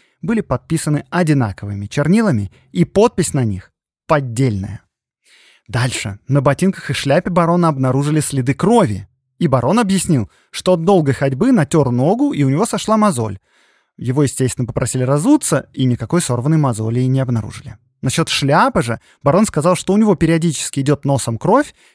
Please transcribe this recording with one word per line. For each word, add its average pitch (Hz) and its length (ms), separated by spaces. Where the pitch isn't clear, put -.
были 214 220
подписаны 147 640
одинаковыми 107 800
чернилами, 147 640
и 175 120
подпись - 480
на 131 120
них 98 280
поддельная. 117 760
Дальше. 113 520
На 135 140
ботинках 143 480
и 135 40
шляпе 147 360
барона 170 380
обнаружили 143 520
следы 135 320
крови. 165 560
И 175 80
барон 131 320
объяснил, 185 520
что - 240
от 160 100
долгой 165 300
ходьбы 139 380
натер 147 380
ногу, 190 420
и 143 100
у 135 80
него 170 160
сошла 214 320
мозоль. 120 400
Его, 127 280
естественно, 127 420
попросили 127 380
разуться, 147 680
и 131 120
никакой 123 360
сорванной 135 380
мозоли 117 420
не 131 200
обнаружили. 120 580
Насчет 156 280
шляпы 156 540
же 117 180
барон 165 220
сказал, 175 300
что - 180
у 202 40
него 214 180
периодически 165 640
идет 139 240
носом 131 320
кровь, 247 380